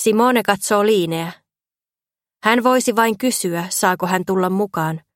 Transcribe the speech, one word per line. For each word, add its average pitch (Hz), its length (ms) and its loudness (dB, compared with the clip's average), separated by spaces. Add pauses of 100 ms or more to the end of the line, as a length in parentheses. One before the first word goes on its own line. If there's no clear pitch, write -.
Simone 226 420 2
katsoo 202 440 0
Liineä. 170 460 0 (1120)
Hän 226 200 2
voisi 254 320 2
vain 220 220 0
kysyä, 180 520 -4
saako 185 360 0
hän 180 180 -2
tulla 185 260 0
mukaan, 165 540 -2 (120)